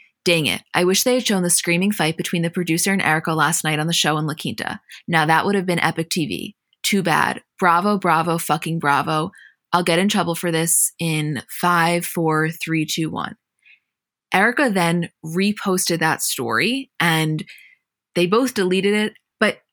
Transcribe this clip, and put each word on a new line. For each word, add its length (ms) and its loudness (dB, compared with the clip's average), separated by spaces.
"Dang 220 2
it. 180 -2
I 120 4
wish 180 2
they 120 2
had 120 -2
shown 160 2
the 60 0
screaming 420 0
fight 240 0
between 280 -4
the 60 -2
producer 440 -2
and 80 0
Erica 320 0
last 320 0
night 140 -2
on 80 -2
the 60 -2
show 240 2
in 80 -2
La 100 -4
Quinta. 440 -8
Now 200 2
that 200 4
would 100 0
have 100 -2
been 140 0
epic 300 -2
T 180 -2
V. 280 -8
Too 220 0
bad. 380 0
Bravo, 380 2
bravo, 400 2
fucking 420 -2
bravo. 520 0
I'll 120 2
get 160 2
in 100 2
trouble 240 0
for 180 -4
this 460 0
in 460 -2
five, 420 2
four, 460 0
three, 380 -4
two, 240 -4
one." 260 -8
Erica 380 2
then 400 0
reposted 760 0
that 240 0
story 640 -2
and 460 0
they 100 2
both 300 0
deleted 400 2
it. 180 -2
But 220 0